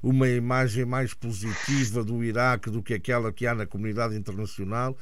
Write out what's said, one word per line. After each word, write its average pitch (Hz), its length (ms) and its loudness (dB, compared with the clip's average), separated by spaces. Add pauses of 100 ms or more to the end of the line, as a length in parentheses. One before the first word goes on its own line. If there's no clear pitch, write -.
uma 131 260 6
imagem 123 560 2
mais 127 280 -2
positiva 113 880 -2
do 117 200 -2
Iraque 120 460 2
do 110 140 -2
que 117 100 -2
aquela 113 400 0
que 120 140 -2
há 117 80 2
na 107 100 -2
comunidade 110 500 -2
internacional 104 880 -4